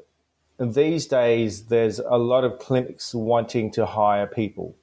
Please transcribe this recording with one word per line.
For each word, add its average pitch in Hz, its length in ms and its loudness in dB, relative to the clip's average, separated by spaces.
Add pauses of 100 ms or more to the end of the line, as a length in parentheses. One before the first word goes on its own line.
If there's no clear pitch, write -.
(560)
these 139 500 0
days, 117 580 2
there's 113 340 2
a - 180 0
lot 123 280 2
of - 160 -2
clinics - 520 -4
wanting 113 600 0
to 113 120 0
hire 104 400 2
people. 101 580 -6